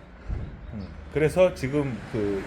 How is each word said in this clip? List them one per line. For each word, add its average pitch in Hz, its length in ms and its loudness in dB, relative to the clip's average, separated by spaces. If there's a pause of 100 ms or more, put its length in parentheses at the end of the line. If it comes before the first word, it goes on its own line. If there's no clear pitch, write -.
(720)
음, 214 140 -8 (260)
그래서 156 400 6
지금 139 420 0 (160)
그 101 360 0